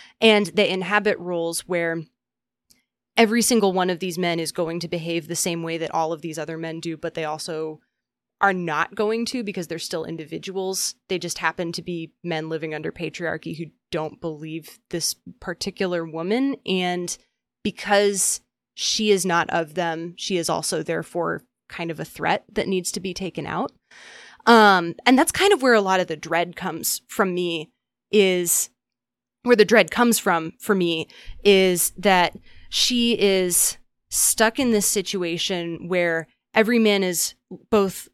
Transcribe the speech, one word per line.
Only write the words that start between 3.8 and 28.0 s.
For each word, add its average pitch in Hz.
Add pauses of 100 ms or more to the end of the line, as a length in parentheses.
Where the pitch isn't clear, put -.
of 175
these 175
men 170
is 160
going 170
to 170
behave 165
the 165
same 170
way 165
that 160
all 165
of 156
these 160
other 160
men 165
do, 165
but 160
they 160
also 156 (600)
are 196
not 170
going 220
to 247
because 190
they're -
still 165
individuals. 165 (140)
They 185
just 170
happen 170
to 165
be 170 (100)
men 160
living 160
under 156
patriarchy 165
who 160 (240)
don't 156
believe 156 (120)
this - (240)
particular 180
woman, 196 (100)
and 180 (480)
because 202 (360)
she -
is 190
not 170
of 160
them, 170
she -
is 170
also 165
therefore 165 (260)
kind 170
of 151
a 156
threat 165
that -
needs 185
to -
be 185
taken 180
out. 196 (760)
Um, 196 (100)
and 254
that's 311
kind 403
of 285
where 254
a 214
lot 190
of 180
the 165
dread 165
comes -
from 190
me, 170 (400)